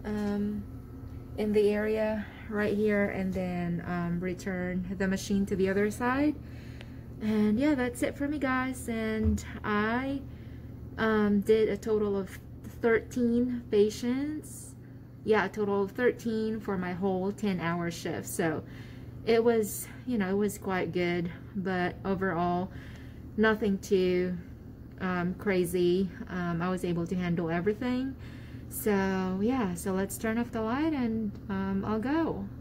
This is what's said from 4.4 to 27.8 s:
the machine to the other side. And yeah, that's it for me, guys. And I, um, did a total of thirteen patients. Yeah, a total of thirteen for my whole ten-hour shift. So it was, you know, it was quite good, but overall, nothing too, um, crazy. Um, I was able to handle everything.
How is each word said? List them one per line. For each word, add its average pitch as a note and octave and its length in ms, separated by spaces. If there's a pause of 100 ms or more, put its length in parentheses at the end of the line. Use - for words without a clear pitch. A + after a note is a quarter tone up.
the G3 100
machine G3 380
to G#3 100
the F#3+ 120
other G3+ 220
side. C4 440 (880)
And G#3+ 360
yeah, D4 160
that's B3 280
it - 140
for C#4+ 120
me, D4+ 100
guys. C4 500
And A3 560 (200)
I, A#3 560 (760)
um, G#3+ 420
did A3 280
a G3+ 80
total G#3 400
of F#3+ 220 (420)
thirteen A#3+ 920
patients. B3 1040 (500)
Yeah, G3+ 220
a - 20
total G3+ 340
of F#3+ 80
thirteen A3 680
for G3+ 180
my F3+ 140
whole F#3+ 400
ten-hour E3+ 580
shift. D#3+ 360
So D#3 360 (640)
it A3+ 200
was, A3+ 420 (180)
you B3 140
know, F#3 120
it G3 60
was G3+ 220
quite F#3 340
good, F3 380 (240)
but F3+ 400 (100)
overall, F3+ 680 (640)
nothing G#3+ 420
too, F3+ 580 (640)
um, F3+ 340
crazy. F3+ 760 (180)
Um, F3 320
I F3+ 80
was F#3 160
able E3+ 220
to F#3+ 80
handle F3 340
everything. B3 680 (520)